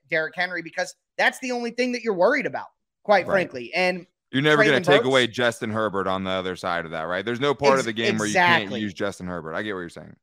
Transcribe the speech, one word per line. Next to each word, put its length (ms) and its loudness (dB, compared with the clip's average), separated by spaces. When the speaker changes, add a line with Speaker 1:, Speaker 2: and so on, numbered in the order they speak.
Speaker 1:
Derrick 260 -2
Henry 260 -4
because 340 -8
that's 220 0
the 120 -6
only 200 -4
thing 200 -2
that 100 -6
you're 120 -2
worried 320 2
about, 220 -6
quite 240 4
Speaker 2:
Right. 60 0
Speaker 1:
frankly. 400 -4
And 340 -2
Speaker 2:
You're 120 0
never 200 6
gonna 160 6
Speaker 1:
Traylon 60 0
Speaker 2:
take 140 8
Speaker 1:
Burks 80 0
Speaker 2:
away 200 4
Justin 440 -2
Herbert 360 -2
on 160 0
the 60 -4
other 260 -2
side 300 -4
of 60 -12
that, 120 -6
right? 220 -4
There's 160 -4
no 120 2
part 200 2
Speaker 1:
Ex-, 80 4
Speaker 2:
of 60 -8
the 60 -4
game 240 -2
where 100 -2
you 80 -2
can't 280 4
Speaker 1:
exactly. 160 -8
Speaker 2:
use 140 -4
Justin 340 -6
Herbert. 280 -8
I 80 -4
get 100 -6
what 80 -6
you're 80 -12
saying. 340 -20